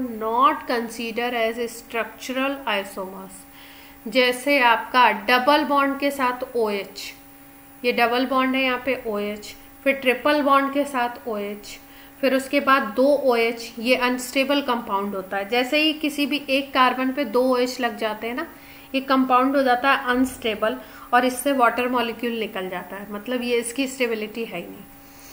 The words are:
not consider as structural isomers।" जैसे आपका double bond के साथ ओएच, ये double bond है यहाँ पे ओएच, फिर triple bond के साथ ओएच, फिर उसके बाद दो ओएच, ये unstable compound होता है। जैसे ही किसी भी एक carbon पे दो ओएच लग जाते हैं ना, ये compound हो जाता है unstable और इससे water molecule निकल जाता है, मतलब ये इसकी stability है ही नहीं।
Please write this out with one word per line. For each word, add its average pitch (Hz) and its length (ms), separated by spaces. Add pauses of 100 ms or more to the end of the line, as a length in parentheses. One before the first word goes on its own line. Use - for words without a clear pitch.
(200)
not 254 500
consider 233 680
as 233 320
structural 262 1000
isomers।" 190 720 (680)
जैसे 254 580
आपका 233 420 (180)
double 285 380
bond 277 340
के 285 120
साथ 254 440
ओएच, 208 580 (720)
ये 240 120
double 240 320
bond 262 280
है 262 80
यहाँ 254 220
पे 262 220
ओएच, 208 480 (300)
फिर 269 100
triple 269 480
bond 269 300
के 285 140
साथ 247 400
ओएच, 208 520 (420)
फिर 262 140
उसके 269 240
बाद 269 240 (120)
दो 254 100 (200)
ओएच, 233 540
ये 247 180
unstable 262 640
compound 214 540
होता 190 220
है। 202 120
जैसे 254 280
ही 311 180
किसी 285 300
भी 285 240
एक 269 240
carbon 262 380
पे 277 160
दो 247 180
ओएच 254 360
लग 226 160
जाते 220 300
हैं 240 80
ना, 320 100 (500)
ये 269 80
compound 262 520
हो 277 80
जाता 247 280
है 254 160
unstable 247 720 (360)
और 247 120
इससे 254 280
water 247 360
molecule 233 500
निकल 196 300
जाता 180 260
है, 202 180
मतलब 233 300
ये 240 160
इसकी 247 280
stability 226 580
है 180 120
ही 175 100
नहीं। - 160 (500)